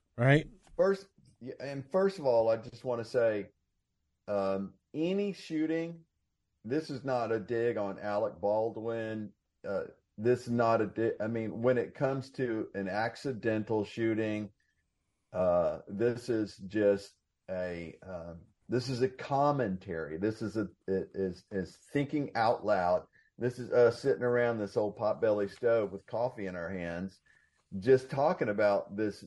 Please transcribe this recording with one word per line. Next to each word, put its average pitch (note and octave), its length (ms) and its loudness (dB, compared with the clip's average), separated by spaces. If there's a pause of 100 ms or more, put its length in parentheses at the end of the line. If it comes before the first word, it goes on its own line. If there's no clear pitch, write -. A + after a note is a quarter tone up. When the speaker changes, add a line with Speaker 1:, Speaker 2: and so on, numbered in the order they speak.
(180)
Speaker 1:
right? C3+ 300 4 (280)
Speaker 2:
First, F#3+ 320 2 (340)
yeah, B2 180 -10
and C#3 320 -8
first F#3+ 280 2
of D3 60 -2
all, A#2 240 6
I A2+ 80 4
just A#2 260 -12
wanna A#2+ 220 -2
say, A2 420 2 (800)
um, G2 460 0 (200)
any F#3+ 400 -2
shooting, E3 640 -4 (680)
this D3+ 240 -2
is C3 140 -8
not B2 280 0
a A2 80 0
dig A#2 380 0
on G2 220 -4
Alec G#2 420 -2
Baldwin. A2 880 -2 (380)
Uh, F#2+ 160 -2 (340)
this A#2+ 240 2
is - 80 -10
not A2+ 320 4
a G#2 60 0
di-, A2 240 0 (100)
I G#2+ 60 -2
mean, A2+ 340 -4
when B2 160 4
it - 180 -4
comes C3+ 360 -2
to A2+ 440 -2
an G2 140 -4
accidental A2 960 -2
shooting, A2 640 -2 (840)
uh, F2 540 2
this A2+ 420 -2
is A2 280 -2 (100)
just G2+ 440 2 (380)
a, F2 540 -6
um, E2+ 340 -12 (320)
this A#2 200 0
is A#2+ 120 -2
a B2+ 60 2
commentary. G2+ 1120 0
This G#2+ 240 -2
is G#2 160 -4
a, G#2 100 -2 (200)
it F#2+ 260 -2
is, F#2+ 380 -4
is F#2+ 260 -6 (160)
thinking C#3+ 420 -2
out A2+ 300 2
loud. F#2 380 2 (340)
This A#2+ 220 -4
is A#2+ 120 -8
us A#2 300 6
sitting C3 220 2
around A#2+ 340 2
this G2+ 180 -4
old G#2+ 220 0
potbelly G#2 560 2
stove A#2 380 2
with F#2+ 160 -12
coffee A2+ 400 -4
in F2+ 80 -8
our E2+ 140 -6
hands, F2+ 500 -6 (600)
just B2+ 300 4
talking C#3+ 400 0
about G2+ 480 0
this G#2+ 300 -4